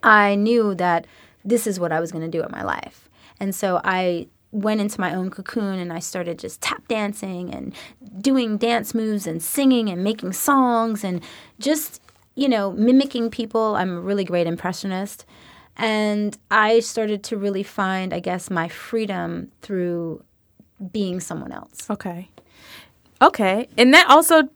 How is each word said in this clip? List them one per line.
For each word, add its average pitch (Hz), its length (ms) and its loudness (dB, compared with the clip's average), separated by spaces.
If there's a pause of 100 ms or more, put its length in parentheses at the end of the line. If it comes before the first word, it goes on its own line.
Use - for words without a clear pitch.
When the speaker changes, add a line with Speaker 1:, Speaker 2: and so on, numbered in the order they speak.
Speaker 1:
I 208 320 6
knew 214 420 2
that 170 300 0 (380)
this 226 220 0
is 190 120 -2
what 170 140 -2
I 160 80 0
was 165 100 -4
gonna 160 180 -6
do 165 120 -4
with - 100 -4
my - 120 -10
life. - 480 -8 (280)
And 196 160 -4
so 185 300 0
I 185 440 -2 (220)
went 214 300 -2
into 202 180 -4
my 180 160 -2
own 185 160 -4
cocoon, 196 480 -6
and 175 140 -6
I 165 60 -8
started 175 400 -8
just - 240 -14
tap - 260 -6
dancing 202 640 -6
and - 220 -10 (440)
doing 233 380 2
dance 233 380 0
moves 220 320 -2
and 165 160 -6
singing 254 480 2
and 180 120 -4
making 202 300 -4
songs 233 720 2
and 180 160 -4 (380)
just, - 420 -2 (360)
you 277 120 0
know, 202 240 0
mimicking 247 580 4
people. 220 460 -2
I'm 185 220 -2
a - 20 -6
really 196 240 -2
great 175 220 0
impressionist. 185 800 -6 (500)
And 208 600 -2 (120)
I 220 300 6
started 214 440 -4
to 226 120 -6
really 202 260 -4
find, 190 520 -4
I 180 60 -4
guess, 180 280 -6
my 170 200 -2
freedom 180 840 -6 (100)
through 175 640 -6 (680)
being 185 280 -4
someone - 320 -10
else. - 380 -14
Speaker 2:
Okay. 185 400 -8 (920)
Okay. 220 460 2 (100)
And 254 160 8
that 349 160 8
also 320 320 8 (140)